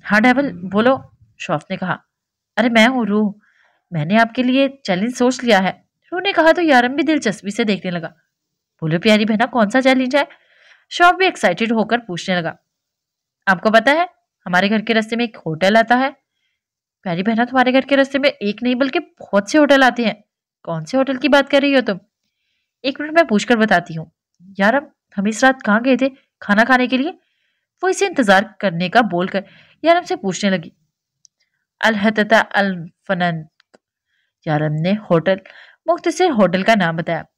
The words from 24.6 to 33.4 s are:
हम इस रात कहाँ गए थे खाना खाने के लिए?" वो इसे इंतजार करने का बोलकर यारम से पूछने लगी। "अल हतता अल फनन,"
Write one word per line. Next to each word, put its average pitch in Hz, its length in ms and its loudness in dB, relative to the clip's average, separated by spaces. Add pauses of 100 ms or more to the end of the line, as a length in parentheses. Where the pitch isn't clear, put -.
हम 202 120 -2
इस 220 160 -2
रात 262 180 2
कहाँ 214 200 0
गए 262 140 2
थे 262 140 0 (320)
खाना 208 220 2
खाने 254 220 2
के 254 120 -2
लिए?" 330 200 -6 (640)
वो 370 60 0
इसे 381 180 0
इंतजार 220 540 2
करने 180 280 -4
का 233 140 2
बोलकर 185 420 -2 (400)
यारम 339 180 2
से 370 140 -6
पूछने 196 340 -4
लगी। 180 220 -4 (1120)
"अल 220 100 2
हतता 214 460 2
अल 190 500 -4 (180)
फनन," 170 400 -4 (1000)